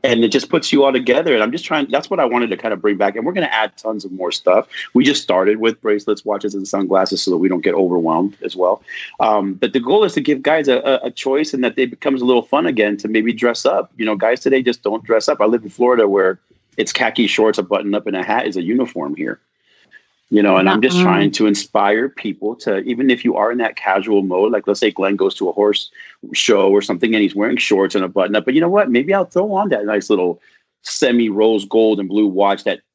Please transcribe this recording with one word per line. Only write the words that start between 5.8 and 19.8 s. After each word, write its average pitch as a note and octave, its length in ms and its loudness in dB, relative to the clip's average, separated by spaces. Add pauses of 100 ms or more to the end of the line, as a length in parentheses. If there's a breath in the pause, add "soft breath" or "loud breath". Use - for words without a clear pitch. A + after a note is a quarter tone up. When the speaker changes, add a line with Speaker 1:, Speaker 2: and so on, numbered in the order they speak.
Speaker 1:
bracelets, G#2 420 -2
watches, G#2 300 -4
and G2 140 -8
sunglasses F#2+ 560 0
so F#2+ 80 -2
that F2 60 0
we F2+ 120 2
don't F2 140 -2
get F2+ 100 0
overwhelmed F2 720 0
as F2+ 120 -10
well. F#2 280 0 (360 loud breath)
Um, G2+ 360 0
but A#2+ 180 -4
the B2+ 60 2
goal D#3 240 2
is F#3+ 100 -2
to D3+ 80 -2
give C3+ 220 -2
guys D3+ 240 0
a, B2+ 100 2
a, C3+ 300 -2
a A#2+ 40 -6
choice C#3+ 440 -2
and B2+ 80 -2
that A#2 160 -2
it B2 100 0
becomes C3 320 -4
a B2 40 -2
little B2 180 4
fun D#3 240 0
again G#2 300 0
to G#2+ 100 -8
maybe A2+ 260 0
dress A#2 320 -2
up. F3+ 320 0
You A2 80 -4
know, G#2+ 100 -2
guys A2 260 0
today C3+ 200 2
just A#2+ 220 -2
don't A2 200 -4
dress A2+ 240 0
up. D3 140 0
I G#2+ 40 4
live A2+ 180 0
in G2+ 60 -14
Florida A#2+ 380 2
where F#2+ 320 2 (380)
it's A2 160 -4
khaki A2+ 320 0
shorts, A2 320 2
a G2+ 60 -2
button G2+ 320 -2
up, G#2 100 -4
and G2+ 100 -4
a F#2 60 -4
hat G#2+ 240 -2
is - 120 -4
a F2+ 40 -4
uniform F2 540 -4
here. - 240 -8 (920 soft breath)